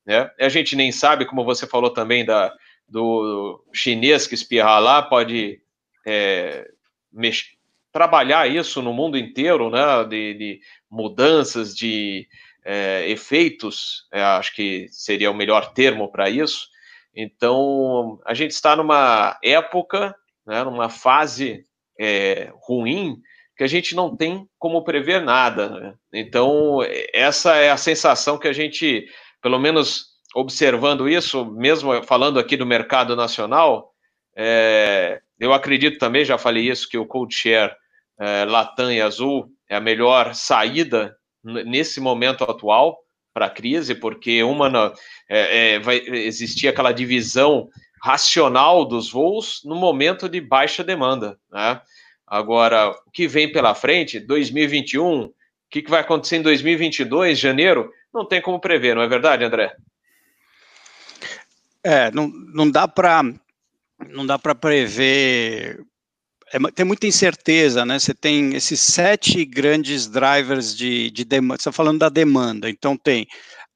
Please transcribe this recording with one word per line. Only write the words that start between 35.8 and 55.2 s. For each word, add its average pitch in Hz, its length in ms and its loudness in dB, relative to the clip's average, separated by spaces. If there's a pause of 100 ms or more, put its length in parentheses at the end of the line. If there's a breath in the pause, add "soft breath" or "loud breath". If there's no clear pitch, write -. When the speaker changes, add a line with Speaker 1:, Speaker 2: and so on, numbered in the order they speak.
Speaker 1:
também, 127 240 0
já 131 140 0
falei 117 340 0
isso, - 160 -6
que 120 100 -8
o 110 80 -4
code 120 300 -8
share, 110 380 2 (440)
é, 101 280 -2
Latam 113 440 0
e 117 120 0
Azul 120 500 -2 (160)
é 101 80 -6
a 104 60 -2
melhor 117 520 2
saída 120 800 -2 (300)
n-, 113 220 -10
nesse 139 340 -4
momento 127 460 -2
atual 113 540 2 (340)
pra 104 160 -2
crise, 127 460 -4
porque 117 480 -2
uma 139 260 2
na-, 110 240 2 (360 loud breath)
é, 107 460 2
é, 104 40 -2
vai 123 180 0
existir 117 720 -4
aquela 127 240 2
divisão 127 800 0 (320 soft breath)
racional 143 840 4
dos 117 280 -4
voos 180 520 -4
no 147 120 -10
momento 175 520 0
de 175 140 -8
baixa 135 420 0
demanda, 131 540 -4 (140)
né? 113 280 -4 (480 soft breath)
Agora, 110 640 2 (140)
o - 60 -20
que 175 160 -4
vem 147 240 0
pela 127 240 2
frente, 151 420 -2
dois 127 320 -2
mil 143 140 -2
e 147 40 0
vinte 143 260 -4
e 135 60 -2
um, 160 240 0